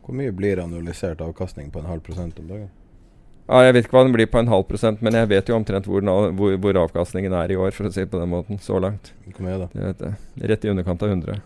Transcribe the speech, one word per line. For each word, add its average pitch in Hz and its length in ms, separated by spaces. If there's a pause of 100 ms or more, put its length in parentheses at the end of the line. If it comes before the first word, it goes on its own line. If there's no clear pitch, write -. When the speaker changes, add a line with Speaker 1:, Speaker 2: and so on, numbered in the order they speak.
Speaker 1:
Hvor 127 160
mye 131 160
blir 98 240
analysert 85 640
avkastning 82 480
på 76 140
en - 20
halv 82 160
prosent 85 400
om 80 80
dagen? 101 200 (800)
Speaker 2:
Ja, 127 140
jeg 127 100
vet 117 100
ikke 127 120
hva 131 100
den 127 80
blir 110 160
på 120 80
en 117 80
halv 98 220
prosent, 107 340
men 113 140
jeg 113 100
vet 98 240
jo 113 60
omtrent 98 320
hvor 95 120
den 98 80
al-, 95 280
hvor, 98 240
hvor 98 240
avkastningen 92 500
er 87 160
i 95 80
år, 95 160
for 101 140
å - 20
si 95 140
det 95 40
på 90 120
den 87 100
måten, 95 320
så 95 180
langt. 98 300 (160)
Speaker 1:
Hvor 95 180
mye 92 140
da? 90 140
Speaker 2:
Det 98 160
vet - 180
jeg. - 460
Rett 107 120
i 104 60
underkant 90 320
av 104 80
hundre. 95 240 (100)